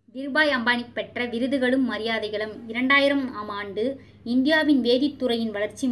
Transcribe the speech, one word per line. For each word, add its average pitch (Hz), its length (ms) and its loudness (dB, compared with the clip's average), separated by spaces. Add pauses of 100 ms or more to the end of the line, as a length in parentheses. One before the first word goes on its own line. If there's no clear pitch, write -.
(160)
திருபாய் 285 420 2
அம்பானி 240 280 0 (120)
பெற்ற 240 380 -4
விருதுகளும் 254 560 2
மரியாதைகளும். 214 600 -4 (180)
இரண்டாயிரம் 277 540 2 (180)
ஆம் 208 160 -8
ஆண்டு 202 260 -4 (500)
இந்தியாவின் 294 540 4
வேதித்துறையின் 240 680 0
வளர்ச்சி 208 360 -4